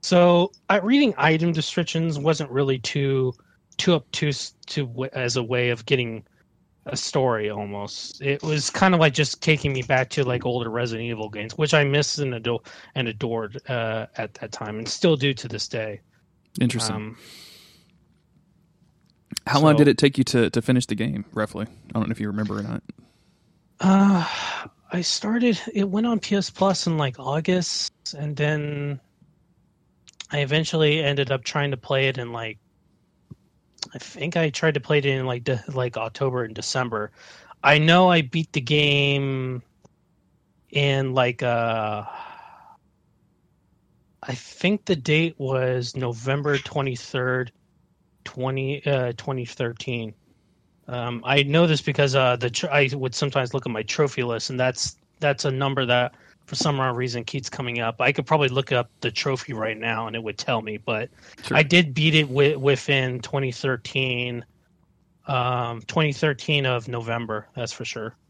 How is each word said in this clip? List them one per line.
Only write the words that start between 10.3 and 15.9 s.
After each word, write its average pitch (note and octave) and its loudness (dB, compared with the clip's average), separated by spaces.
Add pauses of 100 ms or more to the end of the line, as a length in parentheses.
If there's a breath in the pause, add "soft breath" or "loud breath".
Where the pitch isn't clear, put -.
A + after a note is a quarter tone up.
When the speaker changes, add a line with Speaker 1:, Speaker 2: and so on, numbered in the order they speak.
Speaker 1:
older A#2+ -2
Resident A#2 -4
Evil A2 -6
games, G#2+ -10
which D3+ 2
I D3+ 6
missed C#3+ 2
and C3+ -4
ador-, A#2 -2 (340 loud breath)
and B2 -2
adored, A2+ -6 (100)
uh, A2+ -2 (100)
at G#2+ -8
that A#2+ -12
time, G#2+ -8
and A#2 -8
still E3 2
do C3+ 0
to A#2+ -10
this A2 -8
day. A2 -8 (600)